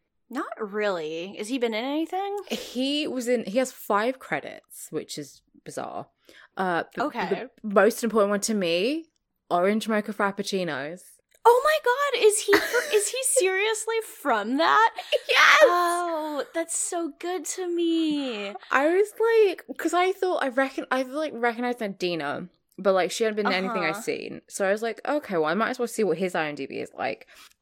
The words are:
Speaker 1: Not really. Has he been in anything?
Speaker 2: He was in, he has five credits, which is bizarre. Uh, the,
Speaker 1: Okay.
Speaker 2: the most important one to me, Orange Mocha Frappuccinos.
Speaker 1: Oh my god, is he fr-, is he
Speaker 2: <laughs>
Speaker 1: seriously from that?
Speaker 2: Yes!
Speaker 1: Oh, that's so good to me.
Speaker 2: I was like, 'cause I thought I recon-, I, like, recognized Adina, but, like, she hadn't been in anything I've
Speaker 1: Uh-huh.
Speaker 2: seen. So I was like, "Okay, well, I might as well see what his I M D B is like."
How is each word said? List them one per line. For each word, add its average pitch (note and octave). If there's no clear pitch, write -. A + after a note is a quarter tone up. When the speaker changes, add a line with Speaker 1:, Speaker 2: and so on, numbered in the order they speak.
Speaker 1:
Not F4+
really. F#3+
Has G#3
he C4+
been A3+
in A3
anything? F4+
Speaker 2:
He C#4
was A#3+
in, B3
he G3+
has B3+
five A3+
credits, -
which -
is C#3+
bizarre. -
Uh, F3+
the, -
Speaker 1:
Okay. G#3+
Speaker 2:
the A3
most G#3
important G#3
one G3+
to A3
me, G3+
Orange G3+
Mocha G#3+
Frappuccinos. F#3
Speaker 1:
Oh B4
my D5+
god, B4+
is G#4
he G4+
fr-, -
is G4+
he B4
Speaker 2:
<laughs> -
Speaker 1:
seriously G#4
from A#3+
that? G#4
Speaker 2:
Yes! -
Speaker 1:
Oh, E4+
that's E4
so E4+
good F4
to F#4
me. D#4
Speaker 2:
I C4+
was G4+
like, F4
'cause -
I F4+
thought F#4
I C#4
recon-, C4
I, C4
like, C#4+
recognized A#3+
Adina, F3
but, F#3+
like, F3
she -
hadn't G#3+
been G#3
in F#3+
anything F#3
I've D#3+
Speaker 1:
Uh-huh. G3+
Speaker 2:
seen. -
So G3
I F#3+
was G#3+
like, A3+
"Okay, C#4+
well, D#3
I D#3
might G#3+
as B3+
well A#3+
see A3
what E3
his F3+
I D#3+
M D3
D C#3
B -
is -
like." -